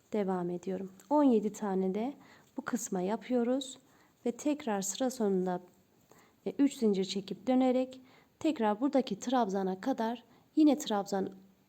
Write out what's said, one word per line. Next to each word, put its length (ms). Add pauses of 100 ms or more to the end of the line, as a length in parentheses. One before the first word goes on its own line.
(140)
devam 360
ediyorum. 420 (180)
On 140
yedi 300
tane 420
de 180 (440)
bu 40
kısma 400
yapıyoruz 760 (460)
ve 60
tekrar 500
sıra 280
sonunda, 520 (840)
e, 60
üç 260
zincir 280
çekip 420
dönerek 540 (380)
tekrar 420
buradaki 380
trabzana 600
kadar 420 (320)
yine 220
trabzan 520 (400)